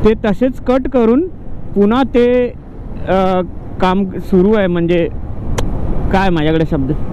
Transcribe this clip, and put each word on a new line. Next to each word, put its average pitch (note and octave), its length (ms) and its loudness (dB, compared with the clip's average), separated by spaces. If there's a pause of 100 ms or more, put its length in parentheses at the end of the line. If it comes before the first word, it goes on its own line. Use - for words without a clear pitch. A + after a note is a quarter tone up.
ते G#3+ 80 6 (120)
तसेच B3 340 0
कट B3+ 340 0
करून B3+ 340 4 (480)
पुन्हा G#3+ 280 4
ते, A#3+ 500 2 (540)
अ, F#3 340 2 (400)
काम F#3+ 240 2
सुरू F#3 480 2
आहे. G3+ 140 2
म्हणजे E3+ 400 0 (1040)
काय F#3+ 160 2
माझ्याकडे D#3+ 420 2
शब्द, C#3 200 0 (220)